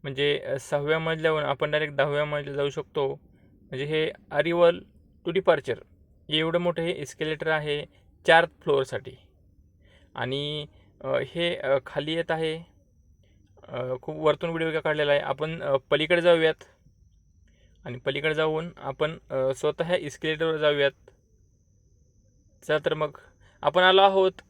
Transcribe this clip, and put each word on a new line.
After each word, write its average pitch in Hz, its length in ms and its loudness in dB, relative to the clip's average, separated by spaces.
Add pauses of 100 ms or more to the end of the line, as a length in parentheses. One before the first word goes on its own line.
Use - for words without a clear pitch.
म्हणजे, 143 360 0
अ, 131 200 -6
सहाव्या 151 400 -2
मजल्यावरून 160 460 0
आपण 143 260 -2
डायरेक्ट 151 240 -2
दहाव्या 143 300 0
मजल्यावर 143 320 -6
जाऊ 143 120 0
शकतो. 139 380 -4 (540)
म्हणजे 135 240 -10
हे 156 260 -2 (200)
arrival 170 440 4 (520)
to 170 60 -4
departure 160 500 0 (460)
एवढं 160 300 0
मोठं 170 240 -2
हे 175 80 -2
इस्केलेटर 156 560 -6
आहे 151 380 -2 (420)
चार 165 180 8
फ्लोअरसाठी. - 720 -4 (1000)
आणि, 143 500 -6 (360)
अ, 131 60 -10
हे, 135 480 -4
अ, 135 300 -2
खाली 151 280 -6
येत 165 180 -4
आहे. 160 320 -4 (1040)
अ, 127 340 -6
खूप 156 160 -10
वरतून 156 320 0
व्हिडिओ 160 220 -2
का 156 80 -2
काढलेला 151 320 0
आहे. 143 100 4
आपण, 151 420 -6
अ, 139 140 0 (120)
पलीकडे 160 320 2
जाऊयात 165 420 4 (1200)
आणि 123 120 -10
पलीकडे 143 360 -2
जाऊन 156 440 -2
आपण, 151 400 -4 (120)
अ, 135 260 0
स्वतः 151 280 -2
ह्या 175 140 0
इस्केलेटरवर 156 600 -4
जाऊयात. 147 340 2 (1800)
चला 151 180 2
तर 160 80 0
मग, 151 240 -4 (440)
आपण 156 220 4
आलो 185 180 8
आहोत 190 300 6 (180)